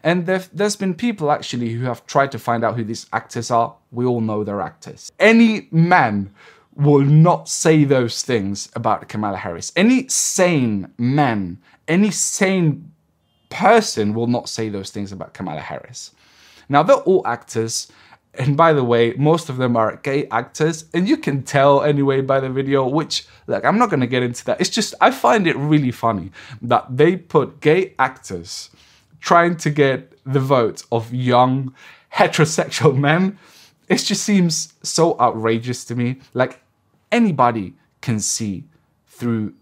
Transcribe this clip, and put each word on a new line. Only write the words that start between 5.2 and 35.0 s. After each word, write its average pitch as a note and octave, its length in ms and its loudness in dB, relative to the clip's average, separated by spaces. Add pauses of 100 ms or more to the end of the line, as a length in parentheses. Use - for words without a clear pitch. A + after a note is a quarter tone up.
man C#3+ 640 2 (400)
will C#3+ 280 4
not D#3+ 460 4
say D#3 360 2
those C3 400 0
things G2 520 -4
about A2 320 -2
Kamala G#2 300 -6
Harris. F2+ 380 -10
Any B3 320 2
sane B2+ 920 -2
man, A#2 600 -2 (280)
any G3 220 2
sane F#3 840 -2 (580)
person D#3 680 2
will A#2 100 -2
not A#2+ 240 -4
say A2 200 -6
those G2 200 -10
things G2+ 220 -10
about - 240 -16
Kamala D#2 260 -10
Harris. - 480 -14 (600)
Now, C#3+ 120 4
they're B3+ 140 6
all F#3+ 320 2
actors. A2+ 600 -6 (500)
And C#3 200 0
by E3 160 6
the C3+ 100 2
way, A#2 300 2
most D#3 340 0
of C3 80 -8
them B2 220 0
are A2 180 0
gay C3+ 320 -4
actors. D3+ 680 -4
And F3+ 140 0
you D4+ 80 2
can C#3+ 280 -4
tell C#3 400 4
anyway C#3 360 0
by C3+ 220 0
the C3 80 -6
video, C3+ 360 0
which, D3 400 -4 (220)
look, - 160 -4
I'm E3 140 2
not A#3+ 120 2
gonna C3 180 0
get B2+ 160 -2
into A#2+ 200 -6
that. - 160 -4
It's F#3 100 0
just, - 300 -4
I A#3 120 6
find A3+ 360 2
it D3+ 80 0
really C#3+ 360 0
funny G2+ 420 -4 (280)
that B2 360 -2
they E3+ 180 4
put - 460 -2
gay F3+ 360 2
actors - 720 -6 (500)
trying F3 340 4
to D#3 140 -4
get C#3 560 0
the C3+ 160 0
vote C3 500 0
of A#2 220 -4
young B2+ 600 2 (400)
heterosexual D#3 840 0
men. E3+ 420 0 (480)
It B3+ 120 2
just - 240 -4
seems F3+ 500 0 (100)
so E3 340 0